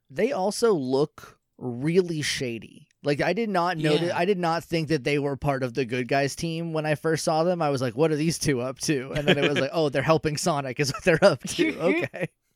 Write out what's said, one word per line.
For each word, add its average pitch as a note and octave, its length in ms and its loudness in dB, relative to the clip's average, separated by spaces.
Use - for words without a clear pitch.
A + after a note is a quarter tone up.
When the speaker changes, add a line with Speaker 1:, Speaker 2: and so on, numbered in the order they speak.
Speaker 1:
They F#3 220 -2
also G3+ 420 0
look C3+ 640 -2
really D#3 640 0
shady. - 680 -6
Like, C#3+ 200 0
I D3+ 100 0
did A3+ 160 -2
not F3 300 0
notice, D#3+ 300 2
Speaker 2:
Yeah. D3 100 -2
Speaker 1:
I F3 80 2
did F#3+ 120 2
not E3+ 260 0
think D#3+ 240 -2
that C#3+ 160 0
they D3 140 2
were C#3+ 180 -2
part C3+ 260 -2
of B2 100 -2
the C3 140 -2
good B2 220 -2
guys C#3 280 0
team E3 380 -6
when D#3 100 -2
I D3+ 100 0
first D#3+ 300 0
saw D#3+ 200 2
them. F3 180 0
I D3 80 2
was C#3 100 0
like, A#2+ 160 -2
"What D#3 160 4
are D#3 40 0
these D#3 220 0
two C#3 220 0
up B2+ 200 -8
to?" C#3 320 -2
And D3 140 -4
then E3+ 120 4
it F3+ 100 2
was C#3+ 100 0
like, C3+ 120 0
Speaker 2:
<laughs> - 20 -14
Speaker 1:
"Oh, D#3+ 160 2
they're C#3 140 -2
helping D3+ 340 2
Sonic C#3 420 -2
is C#3 140 -2
what - 120 -10
they're E3+ 200 4
up F3 180 4
to." C#4+ 360 -2
Speaker 3:
<laughs> - 20 -8
Speaker 1:
Okay. F#3 480 -2